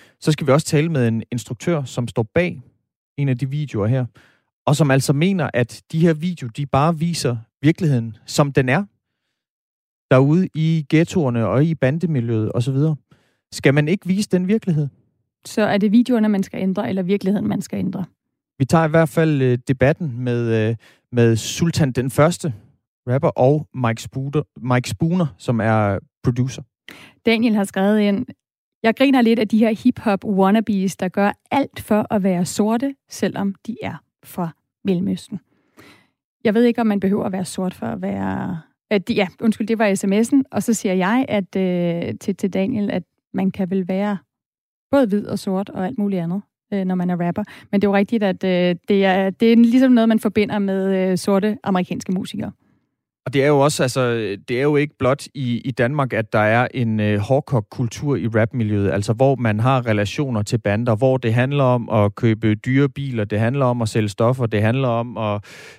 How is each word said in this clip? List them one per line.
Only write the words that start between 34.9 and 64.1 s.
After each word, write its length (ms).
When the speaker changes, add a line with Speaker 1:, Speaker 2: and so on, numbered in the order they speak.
Speaker 2:
Jeg 100
ved 100
ikke, 160
om 60
man 140
behøver 240
at 80
være 120
sort 300
for 120
at 160
være, 580
øh, 160
de, 60
ja, 120
undskyld, 260
det 120
var 160
S 100
M 80
S'en. 300
Og 100
så 120
siger 200
jeg, 340
at, 280
øh, 640
til, 160
til 160
Daniel, 380
at 120
man 160
kan 200
vel 180
være 300
både 160
hvid 200
og 120
sort 300
og 180
alt 120
muligt 240
andet, 200
øh, 120
når 100
man 160
er 160
rapper. 180
Men 100
det 60
er 40
jo 60
rigtigt, 260
at, 220
øh, 320
det 160
er, 260
det 220
er 40
ligesom 360
noget, 160
man 120
forbinder 380
med, 520
øh, 80
sorte 440
amerikanske 500
musikere. 400
Speaker 1:
Og 80
det 100
er 40
jo 120
også, 220
altså, 540
det 100
er 40
jo 140
ikke 220
blot 360
i, 260
i 100
Danmark, 420
at 200
der 60
er 360
en, 260
øh, 180
hårdkogt 520
kultur 460
i 100
rapmiljøet, 640
altså 220
hvor 240
man 240
har 260
relationer 560
til 160
bander, 380
hvor 200
det 180
handler 300
om 240
at 260
købe 400
dyre 340
biler, 360
det 140
handler 260
om 180
at 60
sælge 200
stoffer, 380